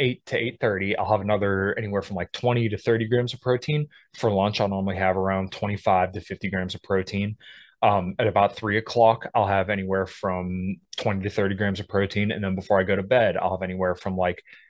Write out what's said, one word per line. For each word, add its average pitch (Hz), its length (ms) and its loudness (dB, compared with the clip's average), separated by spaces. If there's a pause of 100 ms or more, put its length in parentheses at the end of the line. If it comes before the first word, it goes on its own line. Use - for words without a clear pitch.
eight 127 260 -2
to 131 100 -4
eight 117 240 -4
thirty, 98 360 0
I'll 98 160 -2
have 104 80 2
another 101 580 0
anywhere 101 240 -2
from, 98 140 -8
like, 90 160 -6
twenty 120 360 2
to 101 80 -4
thirty 113 300 0
grams 120 260 0
of - 80 -12
protein. 147 460 0 (300)
For 117 120 0
lunch, 101 320 2
I'll 104 60 2
normally 98 300 -2
have 95 200 2
around 95 360 0
twenty-five 101 600 0
to 98 80 -8
fifty 98 300 -8
grams 92 240 -4
of - 80 -12
protein. 101 540 -2 (440)
Um, 98 380 2
at 117 80 2
about 101 300 2
three 107 220 0
o'clock, 113 580 4
I'll 104 100 4
have 98 240 2
anywhere 95 360 0
from 92 720 -4 (180)
twenty 98 260 -2
to 104 80 -2
thirty 98 240 0
grams 98 240 -2
of 104 80 -8
protein. 101 460 0
And 104 100 -4
then 95 140 -2
before 95 240 2
I - 20 4
go 95 140 2
to 98 80 -2
bed, 107 320 4
I'll 90 200 0
have 92 60 -4
anywhere 92 320 -2
from, 92 220 -6
like, 90 260 -2 (280)